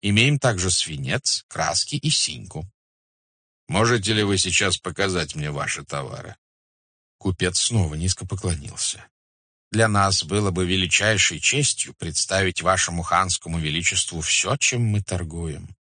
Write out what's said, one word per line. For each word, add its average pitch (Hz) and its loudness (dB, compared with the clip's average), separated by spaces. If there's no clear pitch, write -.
Имеем 117 4
также 95 2
свинец, - -2
краски - -2
и 151 0
синьку». 95 -4
«Можете 107 2
ли 107 4
вы 98 2
сейчас 92 2
показать 87 -2
мне 76 -4
ваши 71 -6
товары?» - -8
Купец 90 0
снова 90 2
низко 92 -2
поклонился. - -4
«Для 110 4
нас 98 2
было 98 2
бы 90 0
величайшей 95 2
честью - 0
представить 92 -2
вашему 85 2
ханскому 87 0
величеству 82 -2
все, 107 0
чем 120 0
мы 104 2
торгуем. 82 -6